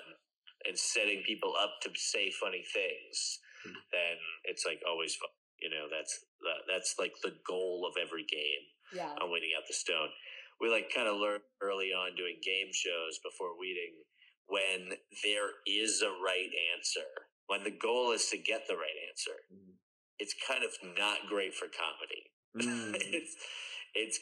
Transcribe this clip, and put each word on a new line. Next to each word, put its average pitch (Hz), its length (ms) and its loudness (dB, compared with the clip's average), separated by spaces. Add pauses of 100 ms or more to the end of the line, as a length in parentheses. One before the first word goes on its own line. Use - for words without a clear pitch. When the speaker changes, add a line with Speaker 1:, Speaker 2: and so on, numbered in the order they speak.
(640)
Speaker 1:
and 92 140 0
setting 104 440 4
people 98 320 0
up 101 260 2
to 92 140 -4
say 95 360 2
funny 92 320 -2
things, - 760 -2 (260)
Speaker 2:
Mm. 92 100 -10 (160)
Speaker 1:
then 85 260 2 (280)
it's, - 200 -2
like, 90 220 -2
always 82 280 2
fun. - 140 -6 (300)
You 82 100 -4
know, 76 200 -2
that's 78 360 -4 (140)
the, 80 280 -2
that's, - 300 0
like, 92 240 0
the 95 100 0 (140)
goal 90 400 2
of 87 120 0
every 85 260 -2
game 76 480 -2 (220)
Speaker 3:
Yeah. 165 220 -2
Speaker 1:
on 90 160 0
Waiting 82 220 2
Out 78 140 -2
the - 60 -4
Stone. 78 400 0 (460)
We, 117 100 4
like, 110 200 4
kinda 120 240 4
learned 101 300 2 (180)
early 98 320 2
on 92 220 0
doing 87 260 -2
game 95 320 2
shows 82 460 0
before 90 400 -6
Waiting, 87 460 -6 (440)
when 95 480 0 (260)
there 104 420 2
is 107 360 4
a 107 80 4
right 92 440 0 (200)
answer, - 560 -4 (180)
when 98 160 0
the 104 80 0
goal 120 420 4
is 104 160 4
to 107 80 0
get 107 300 0
the 92 100 2
right 82 180 -2 (140)
answer, - 420 -6
Speaker 2:
Mm. 95 260 -20 (420)
Speaker 1:
it's 104 140 -2
kind 131 300 2
of - 180 -2
not 101 460 2
great 98 260 2
for 90 140 -4
comedy. - 640 -6 (240)
Speaker 2:
Mm. 117 380 0
Speaker 1:
<laughs> 101 200 -2
It's, - 220 -2 (580)
it's 110 280 2